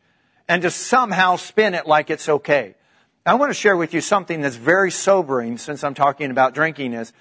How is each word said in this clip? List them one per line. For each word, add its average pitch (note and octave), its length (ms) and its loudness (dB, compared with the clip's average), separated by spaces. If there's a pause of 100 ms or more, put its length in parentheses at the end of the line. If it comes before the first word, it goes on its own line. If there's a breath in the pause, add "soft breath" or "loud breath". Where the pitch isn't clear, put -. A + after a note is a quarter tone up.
(480)
and F3 140 0
to F3 80 0
somehow F#3 680 0
spin G#3+ 360 0
it E3 140 -6
like D3+ 220 2
it's D#3 180 -6
okay. C#3+ 480 0 (500)
I F3+ 100 4
wanna C4+ 180 0
share G3+ 240 2
with E3 160 -4
you E3+ 80 0
something E3+ 400 -2
that's C3+ 160 -4
very F3 340 2
sobering, C3+ 680 0
since D3 260 -10
I'm C#3+ 100 -4
talking C#3+ 380 0
about C3 220 2
drinking, C#3+ 400 -4
is A2+ 280 -10